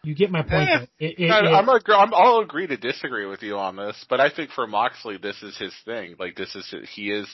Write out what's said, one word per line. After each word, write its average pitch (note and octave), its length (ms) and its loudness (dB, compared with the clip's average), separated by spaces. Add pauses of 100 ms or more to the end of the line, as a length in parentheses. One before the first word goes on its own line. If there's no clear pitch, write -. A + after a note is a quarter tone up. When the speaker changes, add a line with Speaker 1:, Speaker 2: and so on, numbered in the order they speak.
Speaker 1:
You D3+ 120 -8
get F#3 160 2
my E3+ 100 -2
point, D#3 300 0
Speaker 2:
Eh, D#4 80 2
Speaker 1:
though. B2 80 -6 (120)
It, E3 200 -8
it, E3+ 120 0
Speaker 2:
I, G#3+ 100 6
Speaker 1:
it E3 120 4
Speaker 2:
I'm G3 160 6
a, B3 200 4
I'm, G#3+ 260 6
I'll A3+ 240 8
agree F#3 280 -4
to C3+ 120 -4
disagree A#2 480 -6
with G2 160 -10
you G#2 160 -6
on F#2+ 180 -4
this, G2+ 320 -10
but B2+ 120 0
I C#3+ 100 4
think D3+ 220 -10
for B2 140 -6
Moxley, G#2+ 520 -4
this G2+ 240 -10
is G2+ 160 -16
his F#2+ 160 -10 (100)
thing. G2+ 340 -10
Like, F2+ 180 -10
this - 180 -12
is, - 180 -14 (220)
he G2+ 160 -8
is G#2 240 -6